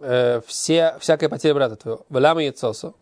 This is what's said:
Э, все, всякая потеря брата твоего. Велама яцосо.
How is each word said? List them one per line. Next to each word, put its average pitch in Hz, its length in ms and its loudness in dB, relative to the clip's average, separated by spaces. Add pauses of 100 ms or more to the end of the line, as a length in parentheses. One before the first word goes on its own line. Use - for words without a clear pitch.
Э, 123 460 0
все, 165 520 0
всякая 156 300 0
потеря 151 240 0
брата 127 240 0
твоего. - 320 -10
Велама 151 340 2
яцосо. - 600 -6